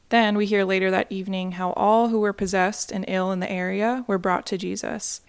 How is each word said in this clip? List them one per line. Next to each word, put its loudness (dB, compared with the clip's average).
Then 4
we 2
hear 2
later 2
that 0
evening -4
how -4
all 4
who 0
were 2
possessed -2
and -4
ill 0
in -2
the -4
area -2
were 0
brought 0
to -4
Jesus. -6